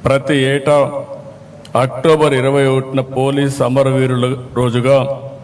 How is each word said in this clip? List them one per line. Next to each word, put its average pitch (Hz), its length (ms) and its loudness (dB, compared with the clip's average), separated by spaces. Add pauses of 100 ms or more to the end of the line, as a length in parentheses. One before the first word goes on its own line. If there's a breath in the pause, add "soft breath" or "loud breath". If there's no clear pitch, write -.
ప్రతి 135 320 0
ఏటా 139 540 2 (880)
అక్టోబర్ 143 540 2
ఇరవై 135 320 2
ఒకటిన 135 340 0
పోలీస్ 135 640 -2
అమరవీరుల 131 760 0 (180)
రోజుగా 123 640 0 (260)